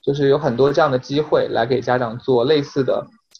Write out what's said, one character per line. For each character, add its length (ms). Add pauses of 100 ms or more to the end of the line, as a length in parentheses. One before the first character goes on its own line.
就 100
是 160
有 80
很 180
多 160
这 100
样 80
的 80
机 220
会 300
来 160
给 160
家 160
长 200
做 280
类 160
似 200
的 240 (340)